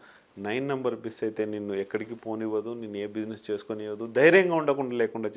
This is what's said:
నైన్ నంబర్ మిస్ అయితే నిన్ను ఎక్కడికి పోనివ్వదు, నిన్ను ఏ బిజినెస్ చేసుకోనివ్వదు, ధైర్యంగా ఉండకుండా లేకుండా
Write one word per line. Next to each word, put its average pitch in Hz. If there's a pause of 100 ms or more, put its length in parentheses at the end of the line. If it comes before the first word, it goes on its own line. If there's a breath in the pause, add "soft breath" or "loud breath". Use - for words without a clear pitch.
(380 loud breath)
నైన్ 117
నంబర్ 127
మిస్ 113
అయితే 110
నిన్ను 104
ఎక్కడికి 107
పోనివ్వదు, 110
నిన్ను 110
ఏ 101
బిజినెస్ 107
చేసుకోనివ్వదు, 107
ధైర్యంగా 165
ఉండకుండా 139
లేకుండా 113